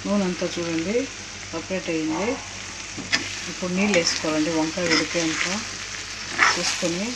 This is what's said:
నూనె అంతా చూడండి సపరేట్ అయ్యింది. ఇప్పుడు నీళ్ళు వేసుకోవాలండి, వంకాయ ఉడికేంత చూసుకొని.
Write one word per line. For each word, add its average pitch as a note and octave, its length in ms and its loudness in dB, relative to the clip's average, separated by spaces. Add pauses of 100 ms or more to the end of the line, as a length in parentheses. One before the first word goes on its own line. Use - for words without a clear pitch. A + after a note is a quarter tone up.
నూనె G3 240 4
అంతా F3+ 260 -2
చూడండి E3+ 400 0 (560)
సపరేట్ F3 420 -4
అయ్యింది. D#3+ 340 0 (1200)
ఇప్పుడు F3+ 260 -2
నీళ్ళు G3+ 220 4
వేసుకోవాలండి, D#3+ 600 2
వంకాయ E3 380 2
ఉడికేంత D#3+ 500 2 (1080)
చూసుకొని. F3 600 0